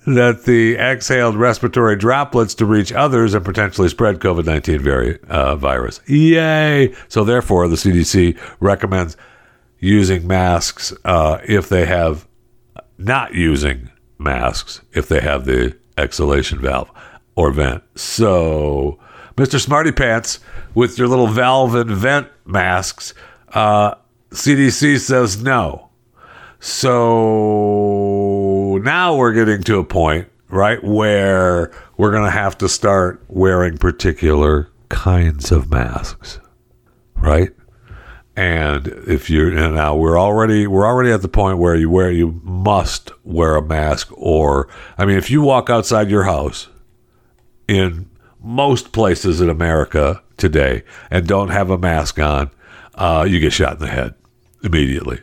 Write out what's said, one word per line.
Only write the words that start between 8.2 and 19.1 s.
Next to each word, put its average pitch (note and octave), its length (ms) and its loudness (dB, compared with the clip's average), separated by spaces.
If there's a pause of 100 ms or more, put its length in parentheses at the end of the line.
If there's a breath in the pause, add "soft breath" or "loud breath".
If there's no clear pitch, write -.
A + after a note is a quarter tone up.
recommends F#2+ 580 -2 (640 soft breath)
using F#2 480 2
masks, F2+ 640 -2 (120)
uh, D#2+ 400 0
if G2+ 240 0
they F2+ 180 2
have, E2 400 -2 (720)
not A#2+ 360 -2
using C#2+ 560 -2 (280)
masks B1+ 600 -6 (120)
if - 160 -4
they D2 120 0
have C#2 240 -2
the B1+ 320 -2 (200)
exhalation C#2+ 600 -2
valve C2 320 -6 (460 loud breath)
or D#2 160 0
vent. C#2 320 -2 (100)
So, D2+ 1040 -2 (400 loud breath)